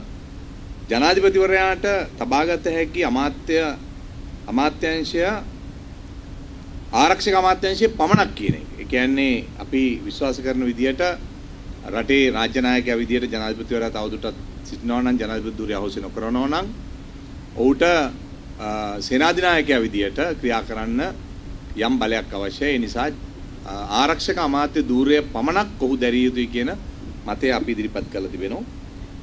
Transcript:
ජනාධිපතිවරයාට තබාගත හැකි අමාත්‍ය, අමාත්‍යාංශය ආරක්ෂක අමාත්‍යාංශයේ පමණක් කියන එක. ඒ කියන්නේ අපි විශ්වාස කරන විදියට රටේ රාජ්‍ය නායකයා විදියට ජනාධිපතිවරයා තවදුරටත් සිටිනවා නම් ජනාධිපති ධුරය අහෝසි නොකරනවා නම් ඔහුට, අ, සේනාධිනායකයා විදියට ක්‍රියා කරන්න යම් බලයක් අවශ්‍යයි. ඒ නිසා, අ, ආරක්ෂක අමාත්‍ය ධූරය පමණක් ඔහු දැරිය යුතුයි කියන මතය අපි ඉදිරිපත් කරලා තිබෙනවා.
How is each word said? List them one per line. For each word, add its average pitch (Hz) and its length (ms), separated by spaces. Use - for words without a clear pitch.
ජනාධිපතිවරයාට 190 1000
තබාගත 156 520
හැකි 165 380
අමාත්‍ය, 143 520
අමාත්‍යාංශය 156 800
ආරක්ෂක 165 420
අමාත්‍යාංශයේ 190 640
පමණක් 190 380
කියන 101 200
එක. - 120
ඒ - 60
කියන්නේ 131 600
අපි 104 220
විශ්වාස 127 360
කරන 131 260
විදියට 127 360
රටේ 117 440
රාජ්‍ය 113 320
නායකයා 123 360
විදියට 120 340
ජනාධිපතිවරයා 113 580
තවදුරටත් 107 480
සිටිනවා 120 360
නම් 127 160
ජනාධිපති 110 400
ධුරය 104 160
අහෝසි 101 260
නොකරනවා 113 480
නම් 170 200
ඔහුට, 135 280
අ, 151 840
සේනාධිනායකයා 156 840
විදියට 101 380
ක්‍රියා 120 260
කරන්න 113 400
යම් 113 220
බලයක් 110 340
අවශ්‍යයි. 101 400
ඒ 131 40
නිසා, 117 300
අ, 98 80
ආරක්ෂක 151 460
අමාත්‍ය 147 440
ධූරය 135 400
පමණක් 160 480
ඔහු 131 180
දැරිය 123 280
යුතුයි 123 220
කියන 120 240
මතය 107 260
අපි 117 200
ඉදිරිපත් 107 380
කරලා 95 200
තිබෙනවා. 101 340